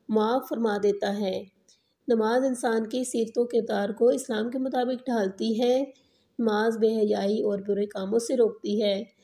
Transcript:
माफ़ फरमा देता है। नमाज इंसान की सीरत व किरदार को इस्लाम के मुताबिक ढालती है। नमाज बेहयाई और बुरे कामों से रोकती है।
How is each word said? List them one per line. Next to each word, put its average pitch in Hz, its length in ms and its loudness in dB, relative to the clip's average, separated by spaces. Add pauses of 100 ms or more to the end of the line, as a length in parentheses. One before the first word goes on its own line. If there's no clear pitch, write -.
(100)
माफ़ 220 340 2
फरमा 226 340 -2
देता 202 320 0
है। 196 440 -4 (540)
नमाज 226 360 2
इंसान 240 420 0
की 247 180 -4
सीरत 226 340 -2
व 240 60 2
किरदार 214 480 0
को 233 200 4
इस्लाम 233 380 -2
के 262 80 -6
मुताबिक 254 400 -2
ढालती 220 560 -2
है। 254 380 0 (460)
नमाज 226 380 2
बेहयाई 214 640 2
और 202 200 -2
बुरे 202 240 -2
कामों 202 320 -4
से 233 160 -2
रोकती 214 460 0
है। 202 160 2 (280)